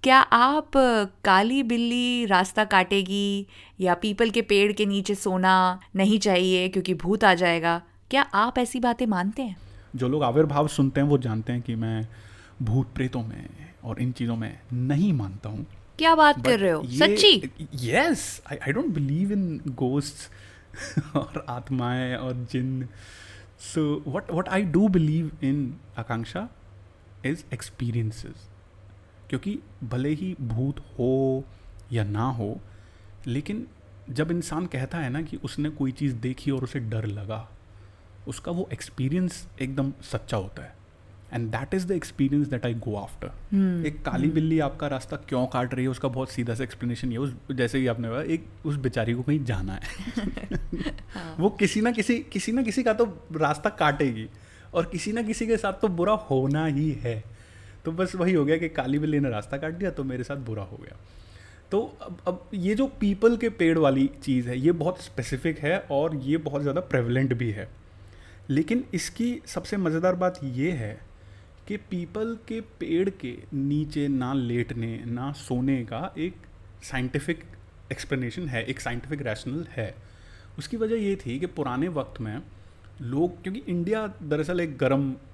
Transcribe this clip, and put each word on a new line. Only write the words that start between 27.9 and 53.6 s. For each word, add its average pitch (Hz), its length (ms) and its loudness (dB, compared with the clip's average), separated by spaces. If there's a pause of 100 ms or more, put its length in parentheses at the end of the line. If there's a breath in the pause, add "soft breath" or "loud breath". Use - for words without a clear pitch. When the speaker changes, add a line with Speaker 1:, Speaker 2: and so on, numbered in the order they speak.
Speaker 2:
क्योंकि 196 300 -4 (240)
भले 127 260 -2
ही 165 320 -2
भूत 127 380 -2
हो 131 640 0 (480 soft breath)
या 113 120 0
ना 101 200 -2
हो, 117 380 -4 (680 soft breath)
लेकिन 175 400 -4 (420)
जब 156 220 -2
इंसान 170 340 -2
कहता 135 320 -6
है 143 120 -4
ना 143 120 -4
कि - 160 -8
उसने - 320 -4
कोई 139 220 -2
चीज़ 135 240 -2
देखी 127 360 -4
और 131 120 -2
उसे 127 160 -6
डर 110 260 -4
लगा, 104 440 -8 (800 soft breath)
उसका 123 240 -8
वो 180 220 -4
एक्सपीरियंस 170 720 -4 (140)
एकदम 135 400 -2
सच्चा - 360 -6
होता 92 260 -6
है। - 120 -18 (580)
And 117 220 -4
that 123 140 -4 (100)
is 180 120 -4
the 170 120 0
experience 143 500 0
that 123 120 -4
I 120 80 0
go 113 220 -4
after। - 340 -8 (240)
Speaker 1:
हम्म, 185 320 2
Speaker 2:
एक 151 200 -6
काली - 180 0
Speaker 1:
हम्म। 160 120 2
Speaker 2:
बिल्ली 160 240 4
आपका 143 280 -2
रास्ता 135 280 -6
क्यों 127 320 -2
काट 127 260 -2
रही 127 100 -2
है, 135 60 0
उसका 131 180 -4
बहुत 131 220 -4
सीधा 117 240 -2
सा 123 100 -2
एक्सप्लेनेशन 120 480 -4
ये, 113 60 -4
उस, 135 160 -2 (180)
जैसे 127 300 0
कि 127 60 2
आपने 117 220 -2
बोला, 127 120 -2
एक 165 260 -2 (180)
उस 147 100 0
बेचारी 120 380 0
को 123 80 -2
कहीं 147 220 0
जाना 95 300 -2
है। - 100 -8
<laughs> - 1160 -6 (100)
Speaker 1:
हाँ। 165 300 -10
Speaker 2:
वो 190 100 4
किसी 208 320 2
ना 240 100 2
किसी, 226 280 0
किसी - 320 -4
ना 254 100 2
किसी 226 220 0
का 220 100 4
तो 233 120 4 (260)
रास्ता 156 380 0